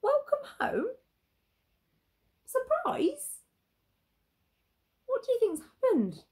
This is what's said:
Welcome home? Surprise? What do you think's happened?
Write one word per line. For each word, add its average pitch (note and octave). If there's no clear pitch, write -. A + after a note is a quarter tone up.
Welcome C#5+
home? -
Surprise? -
What B4+
do -
you A#4+
think's F#4
happened? A#3+